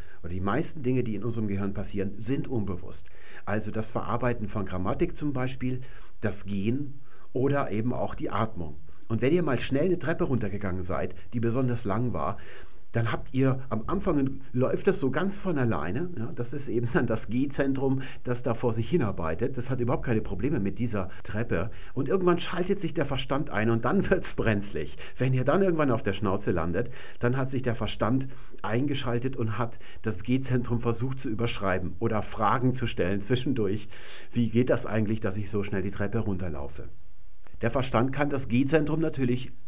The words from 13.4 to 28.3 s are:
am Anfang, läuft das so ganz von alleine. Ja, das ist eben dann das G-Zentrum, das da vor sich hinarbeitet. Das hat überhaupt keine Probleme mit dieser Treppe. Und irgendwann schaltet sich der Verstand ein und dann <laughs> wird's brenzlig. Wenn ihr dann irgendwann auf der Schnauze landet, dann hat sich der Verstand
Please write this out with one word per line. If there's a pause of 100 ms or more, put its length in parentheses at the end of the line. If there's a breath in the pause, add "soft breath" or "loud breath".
am
Anfang, (140 loud breath)
läuft
das
so
ganz
von
alleine.
Ja,
das
ist
eben
dann
das
G-Zentrum, (220 loud breath)
das
da
vor
sich
hinarbeitet.
Das
hat
überhaupt
keine
Probleme
mit
dieser (140 loud breath)
Treppe. (240 loud breath)
Und
irgendwann
schaltet
sich
der
Verstand
ein
und
dann
<laughs>
wird's
brenzlig. (200 loud breath)
Wenn
ihr
dann
irgendwann
auf
der
Schnauze
landet, (300 loud breath)
dann
hat
sich
der
Verstand (340 loud breath)